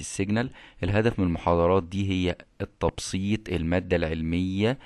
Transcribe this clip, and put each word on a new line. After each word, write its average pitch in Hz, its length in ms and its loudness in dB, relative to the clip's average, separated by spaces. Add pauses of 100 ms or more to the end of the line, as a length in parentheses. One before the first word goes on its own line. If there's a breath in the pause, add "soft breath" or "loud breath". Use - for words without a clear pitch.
السيجنال. 107 500 -4 (320 loud breath)
الهدف 110 360 2
من 92 80 2
المحاضرات 87 560 4
دي 95 280 -4
هي 90 260 0 (240)
التبسيط 98 880 -4
المادة 90 480 0
العلمية 85 880 0